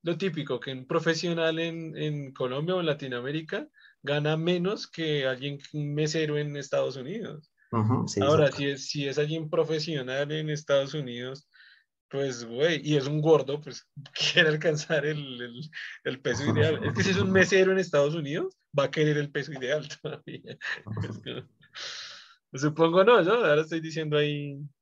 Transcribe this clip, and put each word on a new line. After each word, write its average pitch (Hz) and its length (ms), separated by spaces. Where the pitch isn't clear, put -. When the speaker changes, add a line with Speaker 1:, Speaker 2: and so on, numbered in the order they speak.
Speaker 1:
lo 165 160
típico, 151 420
que 135 120
un 131 140
profesional 165 720
en, 165 360
en 147 380
Colombia 143 400
o 185 60
en 170 60
Latinoamérica 143 800
gana 147 340
menos 175 540
que 151 360
alguien, 139 340
un 147 220
mesero 151 420
en 147 200
Estados 135 400
Unidos. 151 520
Speaker 2:
Ujú, 113 320
sí, 98 140
Speaker 1:
Ahora, 147 280
Speaker 2:
exacto. - 100
Speaker 1:
si 143 100
es, 139 220
si 143 180
es 135 100
alguien 156 300
profesional 151 840
en 156 180
Estados 139 420
Unidos, 131 560
pues, 131 340
güey, 135 400
y 151 140
es 131 80
un 151 160
gordo, 147 400
pues, - 340
<laughs> - 380
quiere 160 160
alcanzar 151 560
el, 143 340
el, 123 300
el 131 160
peso 123 240
ideal. 151 400
Es - 80
que 190 120
si 196 80
es 180 40
un 190 160
Speaker 2:
<laughs> - 0
Speaker 1:
mesero 185 400
en 190 60
Estados 151 360
Unidos, 170 400
va 139 60
a 131 60
querer 151 260
el 147 140
peso 147 240
ideal 143 340
<laughs> - 140
todavía. - 560
Speaker 2:
Ujú. 107 240
Speaker 1:
Es 110 140
como, 123 260
supongo, 160 500
no, 226 180
yo 180 100
ahora 160 300
estoy 165 180
diciendo 156 380
ahí 147 400